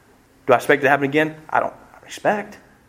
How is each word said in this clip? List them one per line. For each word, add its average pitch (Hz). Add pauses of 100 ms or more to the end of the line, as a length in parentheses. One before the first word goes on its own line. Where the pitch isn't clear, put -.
(480)
Do 127
I -
expect 135
it 131
to 131
happen 143
again? 156 (140)
I 120
don't. - (200)
I -
expect. - (320)